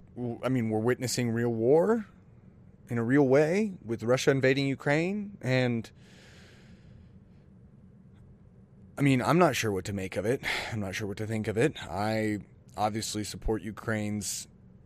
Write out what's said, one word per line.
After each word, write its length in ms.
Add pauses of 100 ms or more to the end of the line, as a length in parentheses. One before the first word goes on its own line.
(160)
w-, 260
I 60
mean, 220
we're 100
witnessing 500
real 200
war 560 (840)
in 100
a 40
real 240
way 460 (120)
with 180
Russia 280
invading 360
Ukraine. 720
And, 500 (3000)
I 40
mean, 200
I'm 160
not 180
sure 160
what 140
to 60
make 240
of 100
it. 160 (160)
<sighs> 140
I'm 80
not 140
sure 120
what 120
to 80
think 220
of 80
it. 200 (120)
I 520 (360)
obviously 480
support 380
Ukraine's 840 (400)